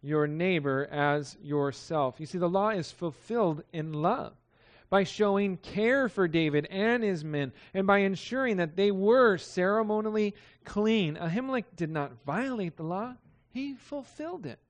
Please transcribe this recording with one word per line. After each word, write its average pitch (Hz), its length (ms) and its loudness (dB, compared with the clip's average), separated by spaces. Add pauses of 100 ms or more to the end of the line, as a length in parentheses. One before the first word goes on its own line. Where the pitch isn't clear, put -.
your 151 240 0
neighbor 147 640 0
as 147 500 0
yourself." 143 760 -2
You 156 80 -12
see, 185 120 -8
the 175 100 0
law 196 220 2
is 190 200 -4
fulfilled 165 720 -2 (100)
in 160 200 -6
love 160 420 -2 (560)
by 196 140 4
showing 202 520 0
care 247 500 0
for 185 220 0
David 151 380 2
and 226 360 0
his 185 220 -2
men 147 280 -4 (200)
and 196 140 0
by 202 120 6
ensuring 202 600 0
that 165 180 -2
they 202 140 4
were 208 480 6
ceremonially 214 960 0 (300)
clean. 208 520 2
Ahimelech 233 480 -2 (120)
did 165 120 -2
not 147 240 -4 (140)
violate 214 500 -4
the 165 60 -12
law. 202 340 -6 (320)
He 269 260 -8
fulfilled 294 680 -12
it. - 140 -10 (120)